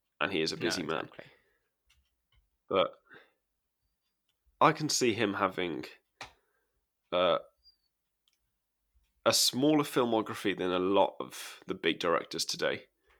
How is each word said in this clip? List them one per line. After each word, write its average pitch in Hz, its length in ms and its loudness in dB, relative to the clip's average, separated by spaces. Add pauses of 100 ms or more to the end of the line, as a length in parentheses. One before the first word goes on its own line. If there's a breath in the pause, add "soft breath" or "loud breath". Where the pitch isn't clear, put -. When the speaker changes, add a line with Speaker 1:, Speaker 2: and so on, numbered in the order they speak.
(220)
Speaker 1:
and 80 100 -2
he 82 100 0
is 82 100 -2
a - 60 -8
Speaker 2:
No, 82 40 -10
Speaker 1:
busy 85 220 -2
man. 78 220 -4
Speaker 2:
exactly. - 200 -20 (1400)
Speaker 1:
But - 240 0 (1700 soft breath)
I 147 100 6
can 156 180 -2
see 120 240 2
him 101 220 0
having, 92 500 -2 (1300)
uh, 90 280 2 (1900)
a 110 80 4
smaller 147 500 4
filmography 113 760 0
than 90 140 0
a 90 80 0
lot 98 400 2
of - 480 -12
the 92 80 -6
big - 240 -2
directors 82 460 -2
today. 76 420 -4 (320)